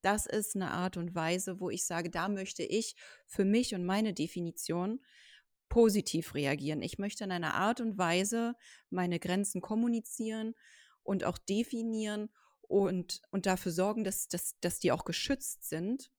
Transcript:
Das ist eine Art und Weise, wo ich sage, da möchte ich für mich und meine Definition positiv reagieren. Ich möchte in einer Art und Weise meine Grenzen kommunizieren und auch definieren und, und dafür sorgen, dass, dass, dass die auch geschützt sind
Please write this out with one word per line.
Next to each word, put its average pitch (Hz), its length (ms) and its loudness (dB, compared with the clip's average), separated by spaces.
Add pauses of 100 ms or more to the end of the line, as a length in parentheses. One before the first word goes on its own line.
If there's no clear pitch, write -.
Das 208 240 2
ist - 280 -2
eine 185 160 -2
Art 180 260 -2
und 170 180 -4
Weise, 180 460 0
wo 180 100 -2
ich 113 140 -4
sage, 170 260 -2
da 180 180 -2
möchte 196 340 -4
ich - 320 -2 (320)
für - 180 2
mich 220 300 4
und 180 100 -2
meine 202 300 2
Definition 175 880 -2 (680)
positiv 208 680 4
reagieren. 143 480 0
Ich - 160 -4
möchte 202 260 -6
in 190 80 -4
einer 175 220 -2
Art 220 260 2
und 220 180 -2
Weise 208 560 2 (360)
meine 180 280 0
Grenzen 185 420 0
kommunizieren 220 920 -2 (480)
und 196 220 0
auch - 140 0
definieren 220 920 -2 (300)
und, 190 720 0
und 190 160 0
dafür 185 260 2
sorgen, 202 320 0
dass, 196 240 -4
dass, - 320 -4
dass 175 180 -2
die 143 140 4
auch - 120 0
geschützt - 640 -4
sind 202 500 -4